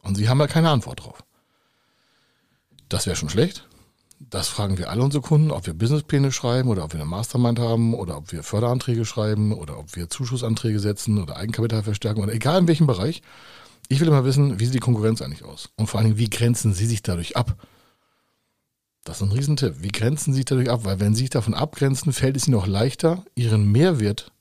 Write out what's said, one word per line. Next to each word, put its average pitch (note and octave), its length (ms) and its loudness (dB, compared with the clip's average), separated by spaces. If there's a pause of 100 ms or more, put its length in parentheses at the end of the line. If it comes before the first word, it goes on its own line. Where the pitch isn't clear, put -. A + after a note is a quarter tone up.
Und G2 120 -2
Sie G#2+ 160 0
haben C3+ 100 4
ja D3 60 4
keine E3 240 2
Antwort A#2 340 -2
drauf. - 180 -20 (1700)
Das - 160 -4
wäre E2+ 120 -2
schon D2+ 120 -6
schlecht. B2+ 400 0 (500)
Das G2+ 300 -8
fragen G2 300 -2
wir F2+ 100 -6
alle A2+ 140 0
unsere C#3 200 0
Kunden, D3+ 280 4
ob - 160 -4
wir E2 80 -6
Businesspläne C#3 580 0
schreiben B2 380 0
oder F2+ 140 -2
ob D#2 100 -10
wir D#2 60 -6
eine D2 80 -6
Mastermind A#2+ 500 0
haben A#2 340 2
oder E2+ 240 -6
ob D#2 160 -14
wir D#2+ 100 -8
Förderanträge A#2+ 600 0
schreiben G#2+ 480 0
oder D2 260 -8
ob - 180 -16
wir E2+ 120 -8
Zuschussanträge A#2 720 -4
setzen G#2 380 -2
oder D#2 180 -6
Eigenkapitalverstärkung G#2+ 880 -2
oder G#2+ 80 -2
egal C#3 280 2
in F3 80 4
welchem D#3 180 4
Bereich. A#2+ 340 0 (680)
Ich C3+ 120 2
will E3 80 4
immer C#3 160 6
wissen, C3+ 340 4
wie A2 60 2
sieht B2+ 100 -2
die B2+ 40 2
Konkurrenz A2 420 2
eigentlich - 240 -10
aus? - 320 -18
Und A2 120 -2
vor G#2 120 -2
allen A2 60 4
Dingen, G#2+ 120 4
wie A2+ 120 0
grenzen A#2 420 2
Sie G2 140 0
sich A#2 160 -2
dadurch E2+ 340 -4
ab? - 200 0 (1500)
Das E2 140 -12
ist G2+ 60 -4
ein G2+ 100 0
Riesentipp. C#3 460 0
Wie F2 100 -6
grenzen C3+ 440 -2
Sie C3 80 2
sich C3 40 0
dadurch C3 240 0
ab? A#2 160 -2
Weil G2 160 -2
wenn G#2 140 4
Sie A#2 80 0
sich C3 80 -4
davon A#2 240 0
abgrenzen, C#3 580 0
fällt C3+ 240 0
es B2+ 100 -2
Ihnen C3 100 4
auch F#2+ 100 0
leichter, C#3 580 0 (100)
Ihren A2 380 2
Mehrwert A#2+ 580 2 (100)